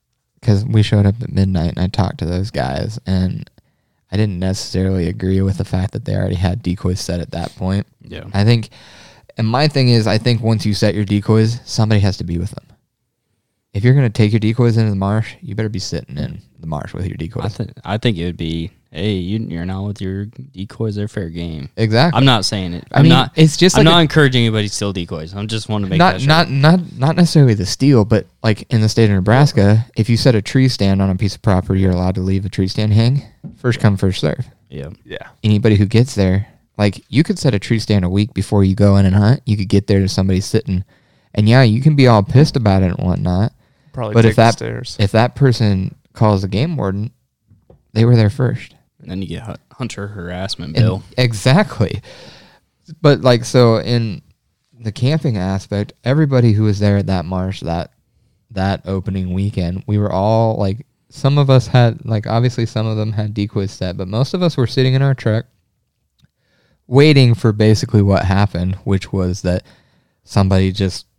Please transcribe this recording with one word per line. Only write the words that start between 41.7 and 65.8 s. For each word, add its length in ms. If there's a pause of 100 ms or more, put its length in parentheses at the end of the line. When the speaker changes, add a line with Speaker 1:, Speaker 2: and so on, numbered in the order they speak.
Speaker 1:
can 120
be 140
all 140
pissed 340
about 260
it 160
and 80
whatnot. 460 (400)
Speaker 3:
Probably 200
Speaker 1:
But 100
Speaker 3:
take 100
Speaker 1:
if 40
that, 140
Speaker 3:
the 80
stairs. 420
Speaker 1:
if 120
that 220
person 600 (180)
calls 300
the 60
game 280
warden, 360 (840)
they 100
were 100
there 140
first. 460 (260)
Speaker 2:
And 100
then 120
you 60
get 160
hu-, 100 (180)
hunter 360
harassment 680
Speaker 1:
And 80
Speaker 2:
bill. 180 (140)
Speaker 1:
exactly. 840 (960)
But, 220
like, 240
so 340
in 400 (580)
the 140
camping 460
aspect, 560 (100)
everybody 480
who 120
was 140
there 200
at 80
that 180
marsh 360
that, 320 (580)
that 340
opening 480
weekend, 540
we 100
were 160
all, 440
like, 280 (240)
some 300
of 100
us 180
had, 380
like, 220
obviously 400
some 200
of 120
them 140
had 200
decoys 380
set, 260
but 120
most 260
of 80
us 160
were 80
sitting 260
in 80
our 140
truck 320 (1400)